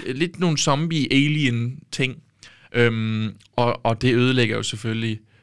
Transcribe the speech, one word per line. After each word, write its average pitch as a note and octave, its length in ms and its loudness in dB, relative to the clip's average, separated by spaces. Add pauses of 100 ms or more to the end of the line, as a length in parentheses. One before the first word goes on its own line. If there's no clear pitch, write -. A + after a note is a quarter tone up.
øh, C3 100 -6
lidt E3+ 220 -4
nogle E3 200 2
zombie-alien-ting. C#3 1600 0 (580)
Øhm, A2 600 0 (220)
og, A#2+ 300 0
og A2+ 160 0
det A2 120 4
ødelægger B2 420 2
jo A2 60 -4
selvfølgelig A2+ 580 -4 (220)